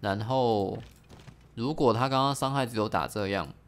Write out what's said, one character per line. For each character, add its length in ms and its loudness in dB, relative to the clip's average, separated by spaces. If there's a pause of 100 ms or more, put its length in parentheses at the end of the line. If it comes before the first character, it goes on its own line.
然 240 -2
后 520 0 (760)
如 180 -4
果 180 4
他 160 2
刚 180 2
刚 100 0
伤 180 -2
害 100 2
只 120 -6
有 120 2
打 200 0
这 220 -4
样 220 -2 (160)